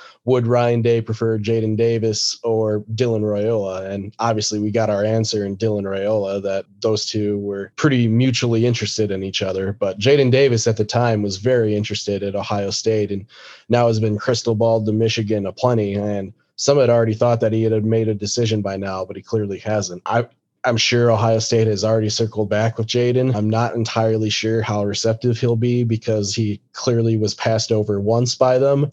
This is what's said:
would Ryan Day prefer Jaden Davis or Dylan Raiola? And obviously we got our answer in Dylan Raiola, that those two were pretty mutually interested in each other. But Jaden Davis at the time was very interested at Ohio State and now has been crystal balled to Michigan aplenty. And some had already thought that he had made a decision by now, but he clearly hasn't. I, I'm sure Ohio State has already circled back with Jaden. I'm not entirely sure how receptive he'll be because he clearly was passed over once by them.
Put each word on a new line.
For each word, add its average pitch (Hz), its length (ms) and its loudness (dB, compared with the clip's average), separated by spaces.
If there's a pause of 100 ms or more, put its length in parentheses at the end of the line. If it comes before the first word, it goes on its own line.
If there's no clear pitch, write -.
(260)
would 123 220 2
Ryan 120 340 2
Day 117 200 2
prefer 113 360 -2
Jaden 110 400 0
Davis 113 640 0
or 110 380 0 (160)
Dylan 113 260 0
Raiola? 104 680 -2
And 101 260 -6
obviously 110 400 -2
we 104 140 -2
got 107 180 0
our 101 140 0
answer 110 420 0
in 98 100 -6
Dylan 104 280 -2
Raiola, 98 580 -2
that 98 240 -4 (160)
those 110 240 0
two 104 320 -2
were 98 380 -6
pretty 127 320 2
mutually 117 580 2
interested 110 460 -2
in 95 100 -4
each 95 220 -6
other. 95 300 -2
But 98 260 -4
Jaden 131 320 4
Davis 127 340 4
at 113 120 2
the 107 80 0
time 117 360 0
was 98 160 -4
very 110 380 2
interested 101 480 -4
at 98 120 -4
Ohio 101 360 -4
State 107 400 0
and 101 160 -6 (420)
now 120 160 4
has 113 140 2
been 107 180 0
crystal 120 380 -2
balled 113 320 2
to 110 60 0
Michigan 107 520 0
aplenty. 104 480 0
And 101 400 -4 (220)
some 143 240 2
had 123 100 4
already 117 240 4
thought 117 280 0
that 110 120 0
he 110 80 0
had 110 240 0
made 113 220 2
a 110 80 0
decision 107 480 -2
by 98 140 -4
now, 95 280 -6
but - 100 -12
he 98 60 -12
clearly 101 380 -4
hasn't. 92 480 -4
I, 113 200 0 (380)
I'm 120 120 2
sure 120 340 2
Ohio 113 280 2
State 110 280 2
has 104 160 0
already 110 240 2
circled 110 420 -2
back 110 280 0
with 113 100 -4
Jaden. 123 480 2
I'm 107 140 0
not 113 260 0
entirely 110 540 0
sure 110 320 0
how 104 240 -2
receptive 113 520 0
he'll 120 200 0
be 120 260 0
because 110 500 0
he 104 280 -2 (100)
clearly 113 460 0
was 107 160 0
passed 113 360 -2
over 104 300 0
once 117 360 0
by 127 240 4
them. 139 340 2